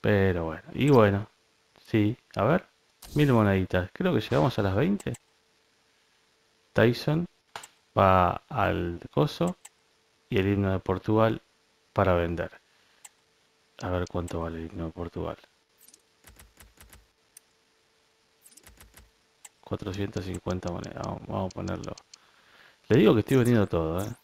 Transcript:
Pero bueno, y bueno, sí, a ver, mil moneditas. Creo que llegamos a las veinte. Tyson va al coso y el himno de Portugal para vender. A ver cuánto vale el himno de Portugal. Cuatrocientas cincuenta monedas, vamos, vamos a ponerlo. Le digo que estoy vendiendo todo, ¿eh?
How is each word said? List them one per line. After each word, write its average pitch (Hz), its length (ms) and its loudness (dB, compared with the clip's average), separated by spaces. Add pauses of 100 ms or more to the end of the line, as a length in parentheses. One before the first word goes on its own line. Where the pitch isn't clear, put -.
Pero 95 440 2
bueno, 80 180 -8 (120)
y 139 160 2
bueno, 101 360 6 (580)
sí, 107 320 0 (200)
a 101 80 0
ver, 156 220 0 (480)
mil 147 180 4
moneditas. 98 600 2
Creo 180 220 -2
que 117 60 2
llegamos 139 380 0
a 113 40 -2
las 95 140 0
veinte. 156 380 -2 (1600)
Tyson 147 520 2 (720)
va 92 520 4
al 90 500 -2 (100)
coso 170 460 -2 (720)
y 123 100 -4
el 95 100 2
himno 98 220 0
de 95 100 -2
Portugal 110 600 0 (540)
para 95 180 2
vender. 85 380 -2 (1300)
A 90 80 -8
ver 90 180 -2
cuánto 87 360 -8
vale 82 160 -8
el 82 80 -12
himno 82 180 -10
de 82 80 -10
Portugal. 82 460 -10 (4000)
Cuatrocientas 98 600 -8
cincuenta 92 460 -6
monedas, - 340 -10
vamos, - 220 -8
vamos 95 260 -6
a - 20 -20
ponerlo. 92 400 -8 (920)
Le 113 100 4
digo 180 160 6
que 110 60 4
estoy 135 180 2
vendiendo 117 280 4
todo, 82 360 -2
¿eh? 101 40 -6 (180)